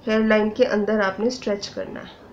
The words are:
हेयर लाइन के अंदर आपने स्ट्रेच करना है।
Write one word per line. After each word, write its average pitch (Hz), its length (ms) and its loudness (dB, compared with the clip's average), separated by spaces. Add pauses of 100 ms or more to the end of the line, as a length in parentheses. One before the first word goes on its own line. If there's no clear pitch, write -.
हेयर 220 200 2
लाइन 214 240 4
के 247 140 2
अंदर 208 360 2
आपने 196 300 0
स्ट्रेच 208 380 -4
करना - 320 -10
है। - 320 -20